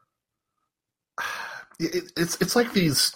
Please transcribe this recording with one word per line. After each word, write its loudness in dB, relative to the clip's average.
It, -4
it's, -2
it's 0
like 4
these 4